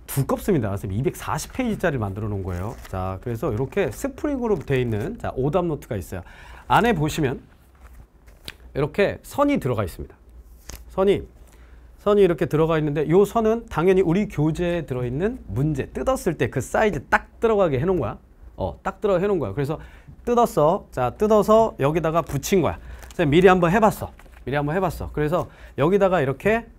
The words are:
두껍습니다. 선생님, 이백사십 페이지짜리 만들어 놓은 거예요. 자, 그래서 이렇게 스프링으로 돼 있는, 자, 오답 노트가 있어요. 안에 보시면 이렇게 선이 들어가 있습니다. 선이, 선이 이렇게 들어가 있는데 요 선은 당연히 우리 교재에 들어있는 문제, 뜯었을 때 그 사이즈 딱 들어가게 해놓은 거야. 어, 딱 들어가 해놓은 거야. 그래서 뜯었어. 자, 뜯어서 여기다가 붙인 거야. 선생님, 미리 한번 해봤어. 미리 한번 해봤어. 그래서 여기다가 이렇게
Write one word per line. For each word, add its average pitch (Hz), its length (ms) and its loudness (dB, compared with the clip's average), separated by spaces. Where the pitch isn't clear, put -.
두껍습니다. 139 640 0
선생님, 101 300 -4
이백사십 139 540 -6
페이지짜리 185 440 -2
만들어 107 300 -4
놓은 101 160 -4
거예요. 92 320 -6
자, 95 340 -6
그래서 120 300 -4
이렇게 135 360 -2
스프링으로 240 680 -4
돼 131 220 -2
있는, 120 360 -4
자, 92 180 -8
오답 151 300 0
노트가 147 300 -6
있어요. 90 260 -8
안에 196 260 4
보시면 151 480 -2
이렇게 143 500 -2
선이 285 360 0
들어가 110 240 -2
있습니다. 78 300 -10
선이, 190 340 2
선이 208 220 4
이렇게 185 260 4
들어가 160 320 2
있는데 147 300 -2
요 185 140 6
선은 226 460 0
당연히 185 320 4
우리 185 260 2
교재에 165 580 -2
들어있는 135 640 -4
문제, 131 400 -2
뜯었을 254 500 -2
때 127 120 0
그 139 100 -4
사이즈 190 460 0
딱 - 340 -4
들어가게 196 400 2
해놓은 175 200 0
거야. 123 180 -4
어, 92 260 -6
딱 190 160 -8
들어가 196 200 0
해놓은 196 200 0
거야. 101 140 -4
그래서 143 260 -4
뜯었어. 202 640 2
자, 123 200 -2
뜯어서 214 680 4
여기다가 160 420 2
붙인 156 400 0
거야. 98 160 -2
선생님, 156 220 0
미리 175 160 8
한번 175 240 6
해봤어. 214 400 2
미리 127 140 -6
한번 147 180 -2
해봤어. 170 380 -4
그래서 151 340 -2
여기다가 185 440 4
이렇게 202 440 0